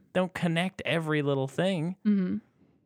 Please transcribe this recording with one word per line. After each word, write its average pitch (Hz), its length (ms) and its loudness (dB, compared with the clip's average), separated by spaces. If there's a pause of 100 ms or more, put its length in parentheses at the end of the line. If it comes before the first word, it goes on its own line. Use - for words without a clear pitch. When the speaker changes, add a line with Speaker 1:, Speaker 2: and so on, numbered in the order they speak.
(140)
Speaker 1:
Don't 185 220 0
connect 170 500 0
every 156 380 0
little 139 240 0
thing. 175 480 -2 (100)
Speaker 2:
Mm-hmm. 196 320 0 (480)